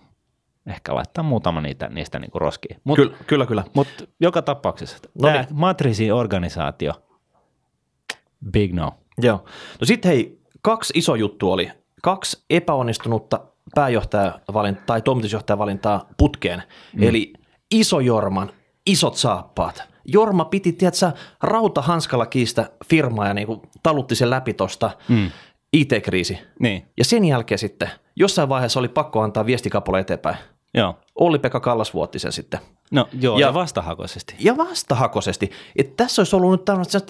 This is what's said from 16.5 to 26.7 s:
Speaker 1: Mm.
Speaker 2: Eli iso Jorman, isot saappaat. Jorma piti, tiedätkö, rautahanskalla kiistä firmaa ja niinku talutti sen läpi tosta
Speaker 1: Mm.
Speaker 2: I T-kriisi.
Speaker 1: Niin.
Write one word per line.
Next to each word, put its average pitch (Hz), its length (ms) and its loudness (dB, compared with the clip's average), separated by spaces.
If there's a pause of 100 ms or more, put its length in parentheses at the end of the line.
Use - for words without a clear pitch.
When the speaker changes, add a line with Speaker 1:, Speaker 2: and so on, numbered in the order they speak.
Speaker 1:
Mm. 104 80 2
Speaker 2:
Eli 110 300 2 (380)
iso 214 280 2
Jorman, 101 520 0 (340)
isot 165 300 2
saappaat. 90 680 -4 (220)
Jorma 190 400 4
piti, 196 280 0
tiedätkö, 175 380 0 (320)
rautahanskalla 165 840 0
kiistä 117 440 -2 (180)
firmaa 120 400 0
ja 101 60 0
niinku 104 280 -6 (220)
talutti 135 320 0
sen 120 140 2
läpi 131 240 -2
tosta 98 380 -2 (160)
Speaker 1:
Mm. 104 240 4 (420)
Speaker 2:
I 143 120 6
T-kriisi. 92 540 0 (200)
Speaker 1:
Niin. 101 260 0 (120)